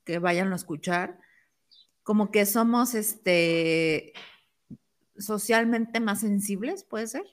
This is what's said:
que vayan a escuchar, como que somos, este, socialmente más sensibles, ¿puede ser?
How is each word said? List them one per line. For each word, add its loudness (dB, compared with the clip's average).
que -4
vayan 0
a -2
escuchar, -4
como 0
que 4
somos, 2
este, 2
socialmente 0
más -2
sensibles, -2
¿puede -8
ser? -8